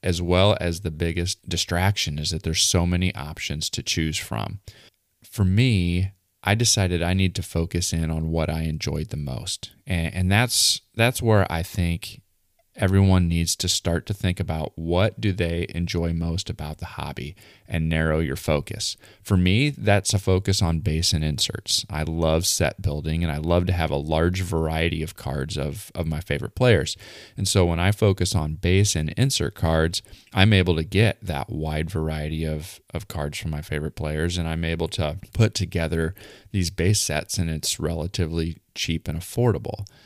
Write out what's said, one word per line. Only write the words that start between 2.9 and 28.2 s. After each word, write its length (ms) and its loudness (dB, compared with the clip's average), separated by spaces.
options 560 -8
to 100 -8
choose 380 -2
from. 400 -6
For 200 -2
me, 680 4
I 100 4
decided 480 2
I 140 2
need 180 2
to 80 -4
focus 500 -2
in 200 0
on 180 -2
what 220 0
I 140 -2
enjoyed 440 -4
the 80 -6
most. 540 -8
And, 260 -2
and 180 0
that's, 500 2
that's 300 2
where 280 4
I 120 -2
think 560 -2
everyone 520 6
needs 280 2
to 120 -4
start 360 0
to 120 -4
think 240 -2
about 360 -4
what 460 0
do 100 2
they 320 -2
enjoy 360 -2
most 380 -2
about 300 -8
the 80 -10
hobby 480 -10
and 200 -2
narrow 300 2
your 180 -2
focus. 640 -4
For 160 2
me, 320 4
that's 420 2
a 60 2
focus 420 2
on 200 2
base 340 0
and 100 2
inserts. 640 -2
I 140 -4
love 460 2
set 340 0
building 420 -2
and 80 0
I 60 -4
love 300 2
to 60 2
have 180 0
a 40 -2
large 460 2
variety 600 -2
of 120 -10
cards 400 -6
of, 380 -6
of 140 -4
my 120 -2
favorite 360 -6
players. 420 4
And 100 -2
so 160 4
when 160 2
I 120 2
focus 420 0